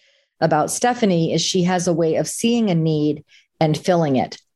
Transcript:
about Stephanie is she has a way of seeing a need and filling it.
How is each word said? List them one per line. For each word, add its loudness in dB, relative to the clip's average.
about 2
Stephanie 0
is 0
she 0
has 0
a 0
way 0
of -2
seeing -2
a 0
need 0
and 0
filling 0
it. -2